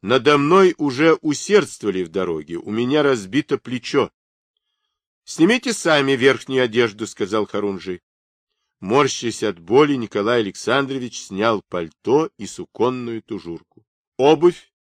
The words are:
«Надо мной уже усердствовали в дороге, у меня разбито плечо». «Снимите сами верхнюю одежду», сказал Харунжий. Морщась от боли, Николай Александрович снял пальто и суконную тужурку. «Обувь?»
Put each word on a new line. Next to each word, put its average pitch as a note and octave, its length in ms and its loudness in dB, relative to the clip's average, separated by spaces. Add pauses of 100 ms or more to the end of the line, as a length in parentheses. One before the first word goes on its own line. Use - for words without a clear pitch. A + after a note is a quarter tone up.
«Надо C3 380 4
мной F3 400 4
уже D3+ 360 2
усердствовали C#3+ 880 -2
в E2 40 -12
дороге, E2 480 -6
у - 140 -10
меня B2 320 0
разбито C3 560 -2
плечо». B2 540 -4 (1120)
«Снимите A3+ 480 0
сами C#3+ 400 0
верхнюю C3 500 2
одежду», A2+ 460 -2
сказал G#2 380 -4
Харунжий. F#2+ 540 -6 (800)
Морщась A#2+ 640 0
от G2+ 160 -4
боли, C3 380 2
Николай A2+ 440 -2
Александрович B2 840 -4
снял G#2 400 -2
пальто A2+ 760 -2
и G2+ 80 -12
суконную A#2 760 -6
тужурку. E2+ 600 -14 (320)
«Обувь?» D#3 640 2